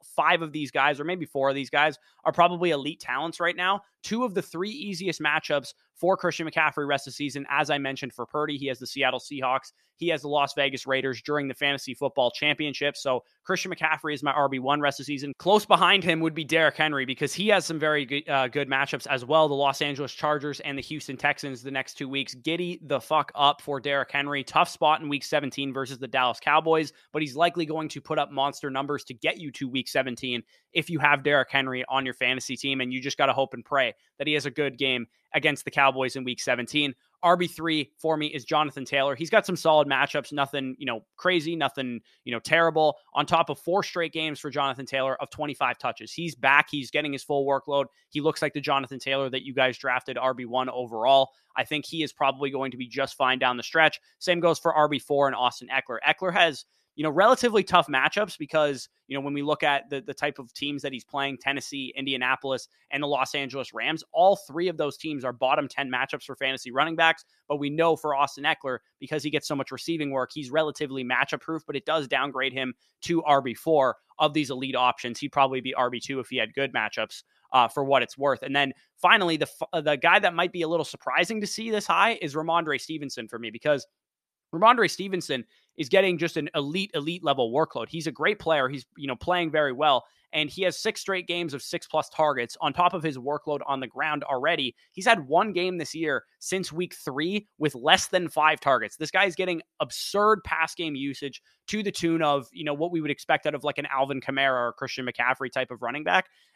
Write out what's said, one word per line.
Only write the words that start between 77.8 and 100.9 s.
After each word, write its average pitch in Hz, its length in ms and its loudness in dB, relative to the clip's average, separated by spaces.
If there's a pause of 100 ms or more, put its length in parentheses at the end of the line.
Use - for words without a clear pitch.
what 135 180 6
it's - 160 -6
worth. 139 240 0
And 139 140 -2
then 139 160 2 (240)
finally, 180 400 4
the 147 100 0
f-, - 260 -10
uh, 165 80 0
the 147 160 2
guy 170 220 6
that 190 160 4
might 170 180 0
be 175 100 -4
a 156 60 -2
little 160 160 0
surprising 175 580 -2
to 202 40 -4
see 226 240 -6
this 208 160 -2
high 214 340 4
is 143 140 -6
Ramondre 156 460 0
Stevenson 139 480 -8
for 117 100 -10
me, 113 120 -8
because 135 360 0 (680)
Ramondre 214 380 6
Stevenson 180 540 -4 (320)
is 143 120 -6
getting 190 300 6
just 165 180 -2
an 147 180 -4
elite, 160 400 -2
elite 170 280 -4
level 135 300 2
workload. 135 360 0
He's 156 180 -6
a 151 60 -4
great 202 260 0
player. 147 300 2
He's, 135 160 -8 (120)
you 139 100 -10
know, 131 80 -4
playing 170 360 -2
very 147 220 2
well. 135 320 2 (280)
And 151 180 -2
he 190 120 -6
has 180 140 0
six - 240 -4
straight 185 260 -4
games 175 280 -4
of 127 80 -8
six-plus - 460 -4
targets 135 520 0
on 147 120 -2
top 175 220 2
of 165 80 -4
his 151 140 -2
workload 143 500 -4
on 135 140 -2
the 127 60 -6
ground 147 380 -4
already. 143 500 0 (180)
He's 190 140 -4
had 190 220 4
one 190 240 4
game 180 260 -2
this 151 160 -8
year 156 300 -2 (160)
since 185 320 -4
week 175 220 -4
three 165 520 -4 (120)
with 151 160 0
less 151 340 0
than 180 200 -2
five 156 320 2
targets. 117 360 0
This 151 140 -6
guy 190 160 2
is 170 100 -4
getting 180 260 -4 (180)
absurd 202 640 0
pass 160 300 -2
game 156 220 -6